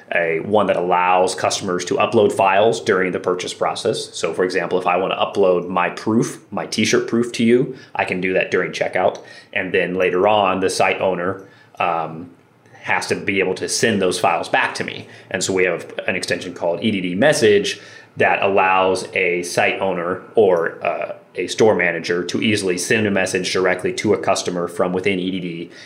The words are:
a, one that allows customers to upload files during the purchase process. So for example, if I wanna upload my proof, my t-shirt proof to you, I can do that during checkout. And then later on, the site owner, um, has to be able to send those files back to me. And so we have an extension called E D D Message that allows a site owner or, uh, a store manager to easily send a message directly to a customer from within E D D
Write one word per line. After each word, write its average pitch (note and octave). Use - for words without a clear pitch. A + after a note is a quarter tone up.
a, E2
one G2+
that D#2+
allows F2+
customers F#2
to G2
upload G#2
files G2+
during F#2
the F#2+
purchase -
process. F2
So -
for F#2
example, F2+
if F2+
I F2+
wanna F#2
upload F2+
my F2
proof, -
my E2+
t-shirt A2+
proof A#2
to A#2+
you, B2
I F#2+
can F#2
do F#2
that E2+
during F2
checkout. -
And F#2
then F2+
later F#2
on, G2
the F#2
site F#2+
owner, F#2
um, E2
has F#2+
to F#2+
be F#2+
able F#2
to F2
send G#2+
those F2+
files E2+
back B2+
to F#2
me. -
And F#2
so -
we F#2
have E2+
an G2
extension F2+
called F2
E A2
D G2
D F2+
Message A2
that F#2+
allows F#2+
a F2+
site G2+
owner F#2
or, F2
uh, E2
a F#2
store G#2+
manager F2
to G2
easily F#2+
send A2
a G2+
message F#2
directly F#2
to G#2+
a F2+
customer F2
from F#2
within F#2
E F#2
D F#2
D E2+